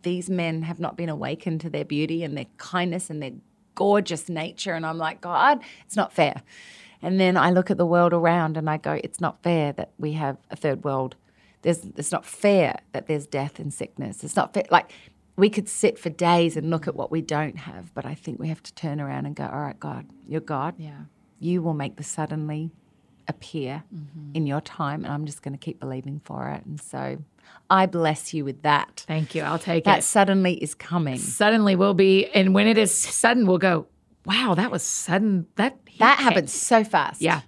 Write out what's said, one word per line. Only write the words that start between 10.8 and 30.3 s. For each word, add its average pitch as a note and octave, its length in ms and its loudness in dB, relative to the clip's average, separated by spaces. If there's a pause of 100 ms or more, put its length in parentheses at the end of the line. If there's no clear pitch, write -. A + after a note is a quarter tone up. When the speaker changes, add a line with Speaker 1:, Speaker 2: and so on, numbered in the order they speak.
Speaker 1:
world. C3+ 320 -4 (460)
There's, E3 240 0 (120)
it's - 140 -6
not - 140 -4
fair G3 540 2 (140)
that - 140 -8
there's D3 200 -4
death C#3+ 320 -6
and D3+ 140 -8
sickness. - 520 -12
It's - 100 -10
not - 200 0
fair." G3+ 160 -2
Like, - 200 4 (460)
we G3+ 140 4
could G#3 180 -4
sit - 300 0
for - 100 -8
days E3+ 480 2
and D#3 140 -4
look D#3+ 180 -2
at E3 80 -6
what - 140 -6
we E3 100 -2
don't D#3 380 -4
have, F2+ 340 -16
but C3 140 -10
I C#3 80 -10
think - 260 -12
we D3+ 80 -6
have D#3+ 140 -8
to - 120 -20
turn D3 240 -6
around C#3 280 -6
and C#3+ 100 -10
go, C#3+ 80 -8
"All C#3 160 -6
right, C#3 180 -8
God, C#3 280 -12 (200)
you're D#3 140 -4
God. D#3 380 -6
Speaker 2:
Yeah. D3+ 240 -16 (360)
Speaker 1:
You F3 220 -2
will E3 140 -2
make C#3+ 220 -6
the - 60 -14
suddenly D#3 680 -6 (580)
appear C#3+ 560 -8 (100)
Speaker 2:
Mm-hmm. D3 400 -14
Speaker 1:
in D#3 120 0
your C#3+ 160 -2
time, D3+ 420 -6
and - 80 -8
I'm D3+ 140 -6
just C#3+ 160 -14
gonna C#3 160 -10
keep - 200 -10
believing C3+ 460 -8
for - 240 -8
it." D3 160 -10
And D3+ 160 -12
so C3+ 380 -8 (500)
I F#3+ 180 6
bless E3 460 0
you D3+ 120 -4
with C3+ 180 -8
that. - 440 2
Speaker 2:
Thank D#3+ 280 -4
you. D#3+ 80 -2
I'll D3+ 160 -2
take E3+ 260 0
Speaker 1:
That G3 140 8
Speaker 2:
it. - 40 -2
Speaker 1:
suddenly F#3+ 520 4